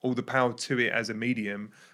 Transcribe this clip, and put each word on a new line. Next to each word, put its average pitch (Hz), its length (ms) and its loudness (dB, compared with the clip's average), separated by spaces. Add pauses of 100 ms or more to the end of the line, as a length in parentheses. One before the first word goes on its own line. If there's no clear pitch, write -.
all 127 140 0
the 120 80 0
power 127 300 2
to 123 260 -2
it 120 120 2
as 110 180 0
a 113 40 -4
medium, 107 580 -2 (220)